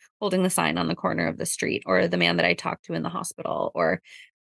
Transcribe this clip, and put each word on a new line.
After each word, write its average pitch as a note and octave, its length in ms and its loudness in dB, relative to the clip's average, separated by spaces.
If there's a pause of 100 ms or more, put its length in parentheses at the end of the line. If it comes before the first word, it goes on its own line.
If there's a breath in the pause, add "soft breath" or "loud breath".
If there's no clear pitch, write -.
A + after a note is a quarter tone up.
(200 soft breath)
holding F#3 240 2
the F#3 60 2
sign E3 280 2
on E3+ 100 0
the F3 80 0
corner F3 320 0
of D#3+ 100 -4
the - 80 -4
street - 400 -2
or F2+ 220 4
the F3+ 100 0
man - 200 4
that E3+ 80 2
I F3 80 2
talked F3 320 -6
to E3+ 80 -6
in E3 80 -2
the E3 80 -4
hospital - 640 -4
or, E2+ 280 2 (500 loud breath)